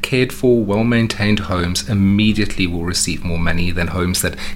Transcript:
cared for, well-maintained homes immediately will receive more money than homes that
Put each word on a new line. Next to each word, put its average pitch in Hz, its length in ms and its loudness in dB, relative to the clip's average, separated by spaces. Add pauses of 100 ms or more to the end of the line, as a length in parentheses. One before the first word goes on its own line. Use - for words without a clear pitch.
cared 127 320 0
for, 120 300 2
well-maintained 107 800 0
homes 90 460 -2
immediately 101 800 2
will 85 180 -2
receive 87 400 -4
more 85 140 -2
money 85 320 2
than 85 200 -2
homes 90 340 -2
that 87 120 -2 (200)